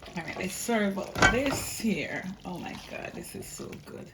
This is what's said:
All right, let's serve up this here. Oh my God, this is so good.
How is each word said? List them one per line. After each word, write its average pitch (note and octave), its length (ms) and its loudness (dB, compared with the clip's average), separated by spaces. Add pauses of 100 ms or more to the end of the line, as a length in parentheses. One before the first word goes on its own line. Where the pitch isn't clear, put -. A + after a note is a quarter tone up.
(160)
All E3 80 -4
right, D#3 140 -6
let's F#3 160 -2
serve G#3 440 2
up - 160 -4 (160)
this C4+ 480 2
here. F3+ 460 0 (200)
Oh F3+ 140 -4
my - 140 -6 (180)
God, - 240 -6
this - 220 -8
is F#3+ 100 -8
so - 240 -8 (160)
good. - 280 -10